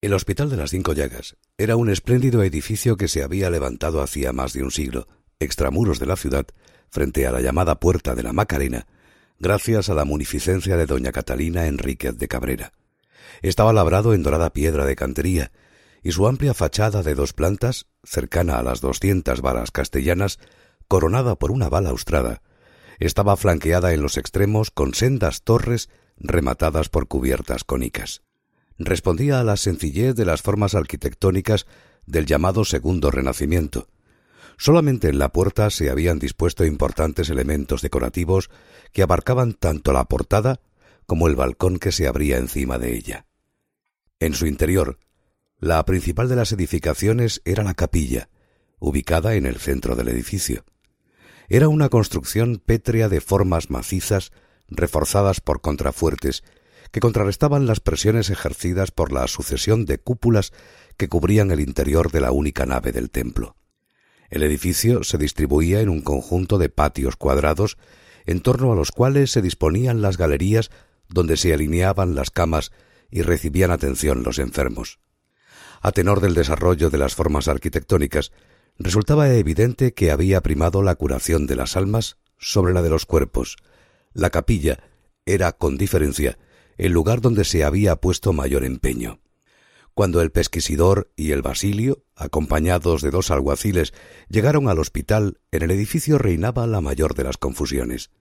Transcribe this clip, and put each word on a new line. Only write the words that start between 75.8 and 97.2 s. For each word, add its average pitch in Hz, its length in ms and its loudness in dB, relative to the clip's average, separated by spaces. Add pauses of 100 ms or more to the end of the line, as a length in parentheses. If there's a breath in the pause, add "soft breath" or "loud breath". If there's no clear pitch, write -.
A 95 100 0
tenor 98 300 2
del 95 120 2
desarrollo 80 560 2
de 71 80 -2
las 69 180 0
formas 76 340 0
arquitectónicas, 76 840 -2 (460 soft breath)
resultaba 135 520 2
evidente 113 640 2
que 85 180 2
había 90 300 2
primado 82 400 0
la 92 140 2
curación 73 520 -2
de 65 80 0
las 64 200 -4
almas 101 420 -2 (200)
sobre 92 360 0
la 87 80 2
de 85 80 0
los 78 160 0
cuerpos. 69 520 0 (560 soft breath)
La 90 160 0
capilla 76 500 0 (460 soft breath)
era, 87 260 2
con 69 260 -2
diferencia, 73 600 0 (400 soft breath)
el 87 140 0
lugar 95 300 2
donde 113 220 2
se 82 200 0
había 85 320 2
puesto 92 380 0
mayor 67 300 0
empeño. 60 560 -4 (760 soft breath)
Cuando 87 280 2
el 82 100 0
pesquisidor 85 840 2
y 78 160 -4
el 69 100 0
basilio, 101 640 -2 (100)
acompañados 78 840 0
de 71 100 0
dos 90 180 -2
alguaciles, 73 640 0 (360 loud breath)
llegaron 131 400 2
al 82 100 2
hospital, 104 600 -2 (120)
en 78 120 -2
el 82 80 0
edificio 143 460 0
reinaba 113 480 0
la 107 160 0
mayor 71 320 0
de 67 120 -4